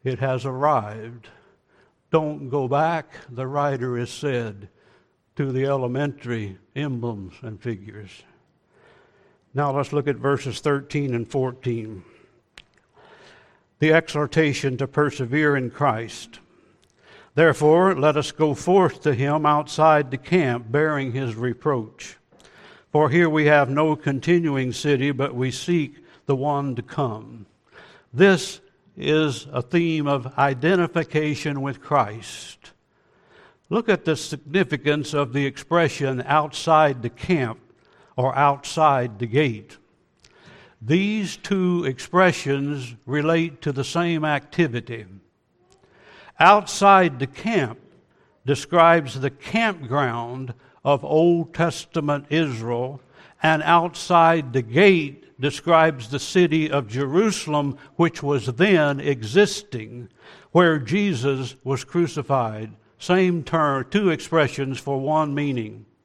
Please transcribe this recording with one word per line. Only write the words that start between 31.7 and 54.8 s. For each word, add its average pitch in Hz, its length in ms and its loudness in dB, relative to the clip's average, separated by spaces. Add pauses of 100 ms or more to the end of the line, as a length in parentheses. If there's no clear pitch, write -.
Christ. - 880 -4 (1000)
Look 226 180 0
at 196 160 0
the 156 120 0
significance 151 1000 -2
of 143 180 0
the 139 140 0
expression 135 800 -2
"outside 151 760 2
the 117 80 -4
camp" 131 500 -2 (560)
or 127 180 0
"outside 139 840 2
the 120 80 -6
gate." 113 500 -2 (1040)
These 190 560 0
two 180 480 -2
expressions 139 1200 -2
relate 156 580 -2
to 151 80 -2
the 135 140 -4
same 170 400 -2
activity. 123 800 -2 (1400)
Outside 185 800 6
the 131 80 -4
camp 151 520 -4 (680)
describes 160 760 4
the 135 100 -2
campground 131 1200 -4 (300)
of 135 200 2
Old 170 500 2
Testament 147 760 -2
Israel, 127 720 -2 (420)
and 156 200 2
outside 165 920 2
the 131 100 0
gate 147 640 2 (160)